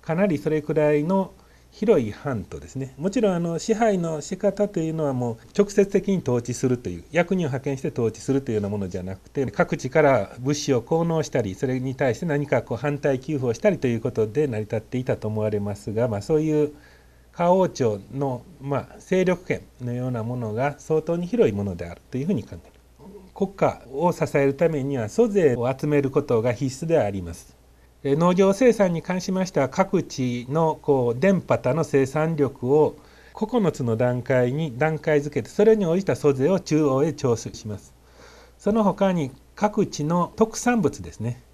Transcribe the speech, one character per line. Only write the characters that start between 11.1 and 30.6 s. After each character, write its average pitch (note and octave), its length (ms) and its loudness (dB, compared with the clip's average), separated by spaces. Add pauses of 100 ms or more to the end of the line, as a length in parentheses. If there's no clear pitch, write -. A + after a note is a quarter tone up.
し - 60 -8
た C3 120 -2
り、 F#2+ 140 -4
そ C3+ 120 -4
れ B2+ 120 -2
に C3 160 -6
対 C3 200 0
し - 40 -16
て F3+ 60 -6
何 D3 220 -2
か B2 160 2
こ A#2+ 120 -6
う - 20 -8
反 C#3+ 200 -4
対 C#3 220 0
給 D#3 160 -6
付 C3+ 120 -2
を D3+ 60 0
し - 60 -6
た G#3+ 100 2
り E3 80 0
と C3+ 100 -2
い A#2 80 0
う A#2 60 -4
こ B2 100 -2
と A2 160 0
で C#3+ 200 -2
成 A2 100 -4
り G#2+ 60 -4
立 G#2+ 120 -6
っ G#2+ 60 -2
て - 160 -8
い B2+ 60 -4
た A#2 120 0
と A2 120 -8
思 G#2+ 140 -2
わ G#2+ 80 0
れ G#2 100 -2
ま G#2 160 -4
す - 180 -10
が、 A#2 140 0
ま G#2 100 -2
あ、 G2+ 40 -4
そ D#3 160 0
う D3+ 40 2
い D3+ 240 2
う D3 80 -8 (640)
夏 F3 120 2
王 F#3 180 4
朝 A2 300 -2 (140)
の、 C3 280 -4 (180)
ま C3+ 320 -6
あ、 - 80 -20
勢 F#3 240 0
力 F3+ 220 0
圏 - 160 -4 (180)
の A#2+ 140 -6
よ B2 140 -4
う B2+ 40 -4
な A2+ 120 -4
も A#2+ 140 -4
の A2 160 -6
が C#3 260 -2
相 D#3 220 0
当 E3+ 160 -2
に F3 100 -4
広 G3 220 4
い G2+ 40 0
も G2+ 100 -2
の F#2+ 120 -4
で F2 100 -8
あ E2+ 80 -12
る - 80 -20 (100)
と B2+ 60 -6
い C#3 60 -4
う - 20 -4
ふ F#3 60 -2
う - 20 2
に A#2 100 -2
考 - 80 -18
え F#2+ 40 -14
る。 - 180 -20 (600)
国 G3 200 -4
家 - 280 0 (120)
を E3 180 2
支 D#3 140 -2 (120)
え C#3 80 4
る C#3 100 2
た E3 120 2
め D3 160 0
に C#3 140 -2
は A2 100 -2
租 A3+ 220 2
税 E3 260 4
を A#2+ 180 0
集 - 140 -4
め D3 140 4
る C3 100 -2
こ D3 120 2
と A#2 180 2
が A#2+ 100 0
必 C3 340 -4
須 E3 40 -6
で D#3+ 100 0
あ G#2 100 0
り G2 120 -6
ま E2+ 120 -10
す。 - 260 -20 (440)
え C#3 100 0
ー、 D3 40 2
農 F3 160 4
業 G3 200 4
生 A#3+ 180 6
産 F#3+ 220 2
に E3 80 -4
関 F3+ 200 -4
し G3 100 -6
ま F#3 140 0
し - 60 -12
て D3+ 80 0
は、 C3 80 2
各 F#3 360 0
地 B2 460 -4
の D#3 320 0